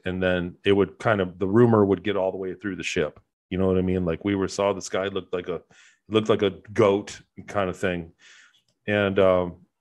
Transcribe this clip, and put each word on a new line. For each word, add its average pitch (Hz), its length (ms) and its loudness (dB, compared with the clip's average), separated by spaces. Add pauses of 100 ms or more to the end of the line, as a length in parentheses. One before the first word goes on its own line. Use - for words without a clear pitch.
and 92 180 -4
then 90 320 0 (100)
it 98 80 4
would 98 260 2
kind 104 240 0
of, 90 160 -6
the 95 100 -4
rumor 110 360 6
would 95 200 0
get 101 120 -2
all 95 140 0
the 95 60 -12
way 92 180 -8
through 95 220 -10
the 82 60 -12
ship. 78 360 -4 (300)
You 92 100 -4
know 95 80 0
what 92 120 2
I 92 40 0
mean? 92 220 -2
Like, 82 200 -4
we 101 120 0
were, 95 100 -2
saw 101 280 -2
this 92 160 -10
guy 98 180 -4
looked 95 240 -8
like 90 160 -6
a, 82 140 -8 (480)
looked 107 180 0
like 107 140 2
a 98 80 2 (240)
goat 104 440 2 (280)
kind 98 240 -2
of 87 80 -12
thing. 87 340 -6 (760)
And, 101 320 0
um, 90 460 2 (160)